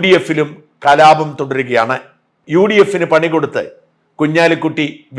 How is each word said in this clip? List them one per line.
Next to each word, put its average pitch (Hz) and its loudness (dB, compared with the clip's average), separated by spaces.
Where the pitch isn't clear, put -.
ഡി 190 0
എഫിലും 151 -4
കലാപം 151 4
തുടരുകയാണ്. 127 -2
യു 170 2
ഡി 214 0
എഫിന് 170 -2
പണി 160 2
കൊടുത്ത് 131 -4
കുഞ്ഞാലിക്കുട്ടി 160 0